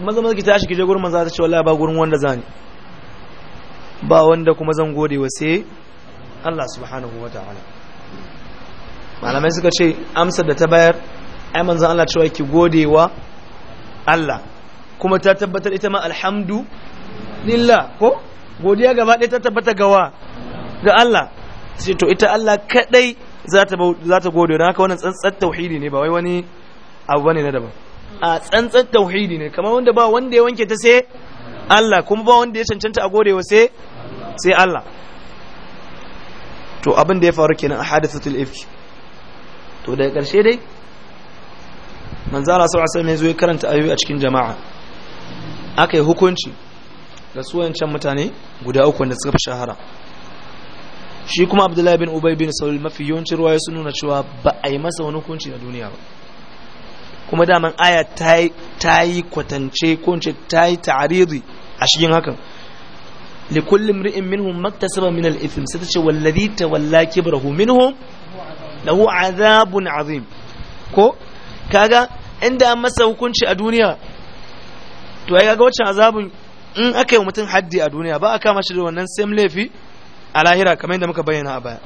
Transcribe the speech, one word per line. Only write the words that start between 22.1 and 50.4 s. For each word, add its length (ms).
ita 220
Allah 260
kadai 580
za 180
ta 120
bau-, 260
za 160
ta 120
gode. 280
Don 80
haka 160
wannan 160
tsantsar 400
tauhidi 400
ne, 100
ba 120
wai 100
wani 340
abu 160
bane 200
na 100
daban. 180
A 200
tsantsar 500
tauhidi 480
ne, 120
kamar 220
wanda 200
ba 180
wanda 260
ya 60
wanke 240
ta 80
sai 320
Allah, 320
kuma 220
ba 180
wanda 160
ya 60
cancanta 400
a 40
gode 240
wa 100
sai, 280
sai 160
Allah. 300
To 160
abin 220
da 60
ya 60
faru 220
kenan 260
a 40
hadisatul 520
ifki. 300
To 120
daga 240
ƙarshe 220
dai, 160
manzo 200
Allah 140
sallallahu 240
alaihi 40
wasallam 140
ya 80
zo 100
ya 80
karanta 360
ayoyi 220
a 40
cikin 220
jama'a. 360
Aka 200
yi 60
hukunci 480
ga 80
su 160
wancan 320
mutane 420
guda 240
uku 140
wanda 160
suka 140
fi 60
shahara. 260